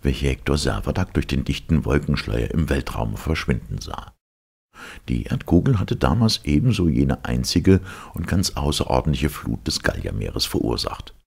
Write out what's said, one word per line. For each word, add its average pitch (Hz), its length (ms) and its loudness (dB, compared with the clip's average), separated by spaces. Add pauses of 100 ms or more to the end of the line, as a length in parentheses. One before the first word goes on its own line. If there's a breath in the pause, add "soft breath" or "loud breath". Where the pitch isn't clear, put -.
welche 71 240 0
Hector 67 320 0
Savatak 69 560 -2
durch 73 140 0
den 67 160 0
dichten 76 400 0
Wolkenschleier 58 640 0
im 78 180 0
Weltraum 57 480 -2
verschwinden - 640 -4
sah. - 320 -12 (960 loud breath)
Die 60 140 0
Erdkugel - 560 2
hatte - 160 0
damals 110 480 2
ebenso 85 460 2
jene 67 360 2
einzige 87 560 4 (320 loud breath)
und 85 140 -4
ganz 92 300 0
außerordentliche 71 760 0
Flut - 380 -6
des - 160 -4
Galliameeres - 640 -2
verursacht. - 680 -2 (120)